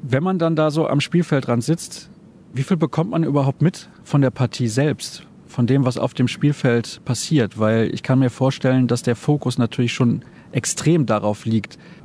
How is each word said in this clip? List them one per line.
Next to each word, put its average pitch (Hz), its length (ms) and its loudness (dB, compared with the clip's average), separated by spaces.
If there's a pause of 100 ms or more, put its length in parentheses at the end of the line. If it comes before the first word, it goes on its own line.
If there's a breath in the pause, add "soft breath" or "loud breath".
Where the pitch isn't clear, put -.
Wenn 135 220 0
man 185 160 0
dann 165 160 0
da 156 160 2
so 156 160 0
am 143 140 0
Spielfeldrand 131 640 0
sitzt, - 460 -6 (420)
wie 127 100 -4
viel 190 140 0
bekommt 156 340 -2
man 165 140 0
überhaupt 139 360 0
mit - 280 0 (160)
von 143 160 2
der 131 100 4
Partie 120 380 -2
selbst, 131 560 -2 (220)
von 120 200 -2
dem, 135 180 4
was 123 140 0
auf - 160 -2
dem 123 140 0
Spielfeld 127 760 0
passiert? 117 540 -2
Weil 110 340 2
ich - 120 -8
kann 131 160 2
mir 127 100 2
vorstellen, 131 560 0
dass 117 160 0
der 120 140 0
Fokus 147 420 -2
natürlich 120 340 -2
schon 123 300 0 (280 loud breath)
extrem 151 560 0
darauf 104 400 -2
liegt, 110 320 -2 (260 loud breath)